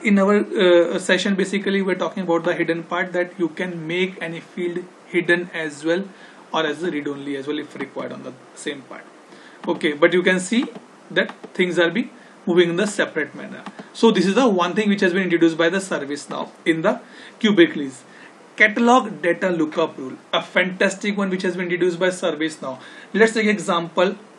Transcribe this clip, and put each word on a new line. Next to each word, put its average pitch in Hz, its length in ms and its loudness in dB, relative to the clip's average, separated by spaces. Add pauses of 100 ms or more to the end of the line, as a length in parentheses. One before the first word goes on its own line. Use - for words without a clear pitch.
in 202 140 4
our, 202 220 4
uh, 180 580 4
session, 196 380 0
basically 196 440 0
we're 185 140 0
talking 180 300 -4
about 170 200 0
the 175 80 2
hidden 165 300 -2
part, 175 320 -4
that 180 240 -2
you 170 100 0
can 170 380 -8
make 185 340 -4
any 165 200 -8
field 180 440 -8 (220)
hidden 175 480 0
as 156 320 -8
well 175 180 0 (480)
or 160 140 0
as 147 160 -6
a 175 80 -4
read 147 180 -4
only 139 280 -8
as 135 100 -10
well 151 120 -4
if 147 180 -12
required 131 360 -10
on 135 120 -14
the 131 100 -14 (200)
same 139 280 -10
part. - 220 -20 (600)
Okay, 160 260 0
but 165 200 2
you 180 120 4
can 185 160 2
see 226 260 0 (420)
that 185 220 -2 (240)
things 180 240 0
are 170 100 4
be 208 220 -4 (360)
moving 175 240 4
in 170 60 -2
the 202 100 0
separate 156 460 -4
manner. 135 300 -14 (300)
So 233 180 4
this 190 160 2
is 196 80 2
the 254 140 4
one 175 260 2
thing 208 140 0
which 202 140 2
has 180 100 4
been 190 100 0
introduced 165 340 2
by 165 120 2
the 185 100 0
ServiceNow 143 680 -6 (160)
in 165 180 0
the 220 180 0 (380)
Cubic 170 380 4
release. 139 260 -8 (540)
Catalog 214 640 4
data 175 280 0
lookup 160 460 -2
rule, 131 180 -10 (180)
a 170 100 0
fantastic 196 760 -2
one 196 140 -2
which 185 120 -4
has 180 120 -2
been 180 120 -6
introduced 175 340 0
by 185 80 2
ServiceNow. 151 720 -4 (320)
Let's 214 220 4
take 220 120 0
example, 180 680 0 (220)